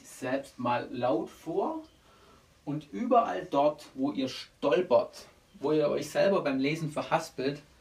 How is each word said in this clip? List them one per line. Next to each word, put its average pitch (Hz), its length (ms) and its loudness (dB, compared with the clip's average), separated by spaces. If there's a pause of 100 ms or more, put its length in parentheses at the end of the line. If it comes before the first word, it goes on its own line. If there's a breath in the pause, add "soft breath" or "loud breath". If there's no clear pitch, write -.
selbst - 560 -6
mal 151 320 0
laut 120 380 0
vor 254 520 -4 (840 soft breath)
und 151 260 -6
überall - 580 2
dort, 147 440 2
wo 135 180 -2
ihr 135 160 -2
stolpert, - 1000 0 (340)
wo 143 100 2
ihr 151 160 4
euch - 220 -2
selber 196 320 4
beim 135 180 0
Lesen 151 320 0
verhaspelt, 147 720 -4 (200 soft breath)